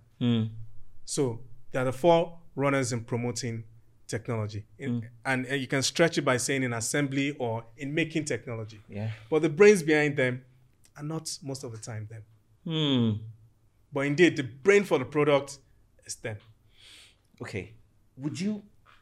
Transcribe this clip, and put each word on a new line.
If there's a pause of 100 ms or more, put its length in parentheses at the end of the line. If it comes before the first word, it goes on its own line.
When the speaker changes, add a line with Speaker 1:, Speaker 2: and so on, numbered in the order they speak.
(200)
Speaker 1:
Hmm. (600)
Speaker 2:
So (300)
they
are
the
forerunners
in
promoting (440)
technology. (120)
In,
Speaker 1:
Hmm. (200)
Speaker 2:
and,
uh,
you
can
stretch
it
by
saying
in
assembly
or (120)
in
making
technology.
Speaker 1:
Yeah. (220)
Speaker 2:
But
the
brains
behind
them (540)
and
not
most
of
the
time
them. (400)
Speaker 1:
Hmm. (680)
Speaker 2:
But
indeed,
the
brain
for
the
product (460)
is
them. (1040)
Speaker 1:
Okay. (440)
Would
you, (380)